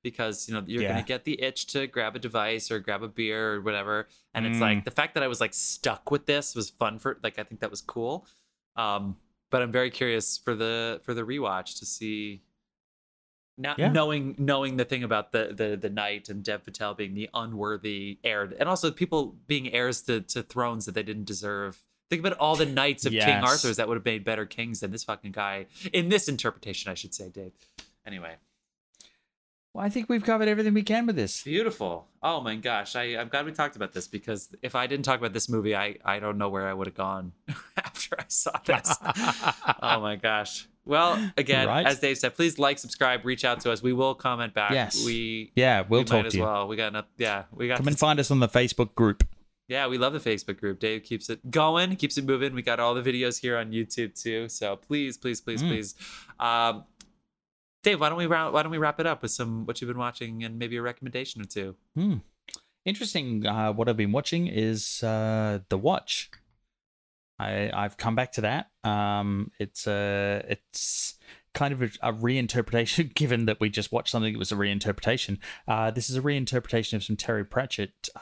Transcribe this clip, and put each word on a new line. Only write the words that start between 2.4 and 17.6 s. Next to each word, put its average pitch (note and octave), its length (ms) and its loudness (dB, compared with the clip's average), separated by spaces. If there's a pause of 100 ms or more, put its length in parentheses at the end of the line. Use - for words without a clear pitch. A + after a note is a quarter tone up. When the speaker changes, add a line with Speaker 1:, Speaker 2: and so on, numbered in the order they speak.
Speaker 1:
or A2+ 80 0
grab G2+ 240 -4
a A2+ 60 -8
beer A2 460 -2
or G2+ 60 -4
whatever. G#2 480 -2 (260)
And A2+ 120 0
it's A2+ 140 0
like, G#2+ 180 4
Speaker 2:
Mm. G2 60 -2
Speaker 1:
the B2 80 -6
fact D3+ 220 0
that D3 80 2
I C3+ 40 2
was, B2 140 -2
like, A2 140 2
stuck - 560 -2
with C#3+ 160 2
this C#3+ 280 0
was G#2+ 160 -4
fun A2 300 -2
for, - 220 -4
like, A2 160 -4
I G#2+ 40 -6
think - 180 -14
that A2 100 -4
was G2+ 100 -10
cool. B2 460 -6 (500)
Um, G2+ 400 0 (340)
but B2+ 120 4
I'm A#2 100 -2
very B2+ 180 2
curious A#2 480 0
for B2 160 -2
the, A2+ 480 -2
for B2 120 -6
the A#2 80 -2
rewatch G#2+ 580 -4
to G2+ 60 -14
see G#2 560 -6 (1120)
now, C#3 200 -4
Speaker 2:
Yeah. D3 140 4
Speaker 1:
knowing, D3+ 480 2
knowing C#3 380 2
the B2 80 2
thing B2+ 180 -2
about G#2+ 300 0
the, A2 200 2
the, G#2 240 0
the G2 140 -4
knight G#2 380 -4
and G2+ 160 -8
Dev G#2 200 -4
Patel G2+ 300 -6
being G2 200 -6
the G#2 200 -6
unworthy G#2 880 -4